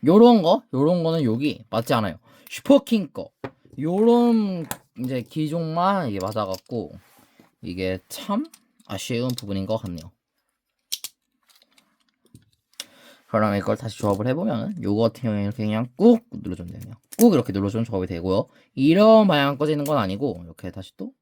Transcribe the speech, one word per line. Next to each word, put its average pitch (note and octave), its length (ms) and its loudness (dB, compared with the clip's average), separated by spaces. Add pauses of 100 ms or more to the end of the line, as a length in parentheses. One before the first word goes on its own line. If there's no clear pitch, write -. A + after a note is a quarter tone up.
요런 G#3+ 380 8
거, F3+ 200 2 (100)
요런 D#3+ 300 2
거는 D#3+ 220 0
여기 A#2+ 460 -2
맞지 A#2 240 -2
않아요. G#2 240 -2 (320)
슈퍼킹 A#3 640 0
거. - 180 -12 (480)
요런 G#3 880 2 (340)
이제 B2+ 220 -4
기종만 E3 840 -2
이게 G2 120 -6
맞아갖고 G2+ 720 -6 (680)
이게 F#2 380 -6 (100)
참 A3 380 -6 (400)
아쉬운 A#2+ 420 -6
부분인 G2+ 380 -6
것 G#2+ 120 -4
같네요. F2 320 -10 (3250)
그러면 G#2+ 280 0
이걸 G#2 220 -2
다시 - 200 -10
조합을 G#2 300 -2
해보면은 E3+ 540 -4
요거 G#2 200 0
같은 A#2 200 -2
경우에는 G#2 220 -2
이렇게 G#2 200 -6
그냥 A2 320 -2
꾹 A3+ 240 4 (100)
눌러주면 F2 420 -12
돼요. - 100 -16
그냥 - 140 -18 (220)
꾹 A#3 140 6
이렇게 B2+ 200 0
눌러주면 G2 320 -2
조합이 F#2+ 220 -4
되고요. F#2 420 -2 (260)
이런 G#3 520 6
방향 C#3+ 300 2
꺼지는 D3 280 -2
건 D3+ 120 0
아니고 G2+ 480 -4
이렇게 E2+ 260 -14
다시 F#2 280 -14
또 A3+ 240 -12